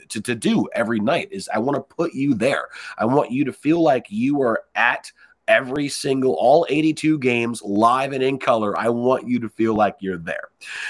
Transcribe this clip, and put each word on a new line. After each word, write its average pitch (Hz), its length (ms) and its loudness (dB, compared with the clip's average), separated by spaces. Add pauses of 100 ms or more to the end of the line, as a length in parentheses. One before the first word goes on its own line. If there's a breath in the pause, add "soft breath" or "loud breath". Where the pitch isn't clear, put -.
to, 110 120 -8
to 120 140 -4
do 139 400 0
every 113 240 -2
night, 135 320 -2
is 95 200 -12
I 107 60 -2
wanna 131 240 -2
put - 320 -6
you 135 220 0
there. 120 320 -2 (320 loud breath)
I 107 60 0
want 131 260 2
you 135 140 -2
to 123 60 -4
feel 165 300 0
like 135 280 2
you 131 340 0
are 113 220 0 (100)
at 120 360 0 (360 soft breath)
every 131 420 2
single, 135 460 0
all 131 340 4
eighty-two 156 480 0
games 120 460 0
live 117 500 2
and 131 100 0
in 135 140 0
color. 110 400 0
I 110 100 0
want 120 400 0
you 123 120 -2
to 113 100 -6
feel 113 240 0
like 104 260 2
you're 92 200 -6
there. 82 300 -10 (400 loud breath)